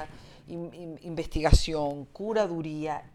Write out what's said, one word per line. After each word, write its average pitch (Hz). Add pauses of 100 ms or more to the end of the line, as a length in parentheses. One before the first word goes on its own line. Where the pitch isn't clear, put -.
(480)
in-, 170
in-, 165
investigación, 151
curaduría, 165